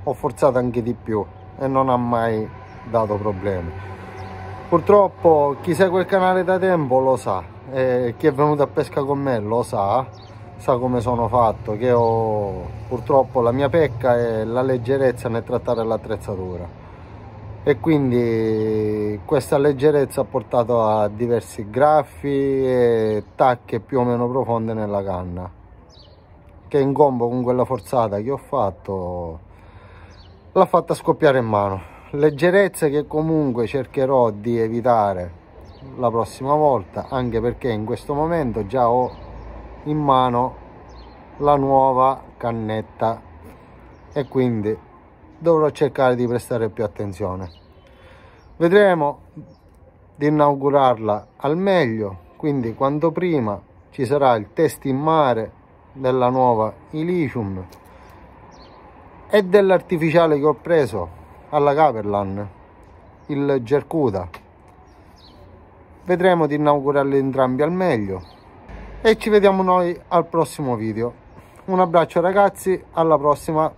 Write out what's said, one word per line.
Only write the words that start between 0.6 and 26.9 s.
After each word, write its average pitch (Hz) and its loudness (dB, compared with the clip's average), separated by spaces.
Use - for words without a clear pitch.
di 120 -4
più 107 -4
e 135 -6
non 135 0
ha 127 2
mai 113 -2
dato 110 0
problemi. 95 -4
Purtroppo 165 4
chi 175 -2
segue 185 2
il 175 -2
canale 185 2
da 185 0
tempo 160 2
lo 131 2
sa, 98 -4
eh, 127 0
chi 160 2
è 147 4
venuto 147 2
a 131 2
pesca - -4
con 139 -2
me 135 -2
lo 113 -2
sa, 110 -2
sa 131 0
come 123 -2
sono 117 -2
fatto, 110 0
che 123 0
ho, 110 0
purtroppo 127 2
la 117 2
mia 139 0
pecca 127 2
è 113 -2
la 117 -2
leggerezza 127 0
nel 113 -4
trattare 120 -2
l'attrezzatura, 98 -6
e 143 2
quindi 110 0
questa 143 0
leggerezza 139 2
ha 120 -2
portato 120 0
a 107 2
diversi 110 -4
graffi 143 2
e 123 0
tacche 123 0
più 127 -4
o 123 2
meno 120 0
profonde 117 -2
nella 101 -4
canna, 90 -8
che 147 0
in 139 2